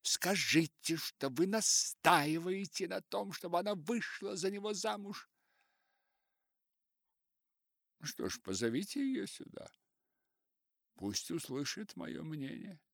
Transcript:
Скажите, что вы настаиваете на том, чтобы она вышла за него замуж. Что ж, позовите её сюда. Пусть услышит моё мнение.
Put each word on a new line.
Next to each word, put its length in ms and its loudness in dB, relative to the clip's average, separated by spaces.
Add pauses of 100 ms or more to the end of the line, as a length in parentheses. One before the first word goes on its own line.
Скажите, 920 2
что 320 -4
вы 180 2
настаиваете 1400 4
на 140 -2
том, 300 -4
чтобы 280 0
она 160 0
вышла 600 -2
за 140 0
него 240 -2
замуж. 560 -4 (2750)
Что 280 -4
ж, 120 -4
позовите 580 0
её 280 0
сюда. 440 -12 (1200)
Пусть 340 -4
услышит 680 -4
моё 280 -8
мнение. 560 -8 (140)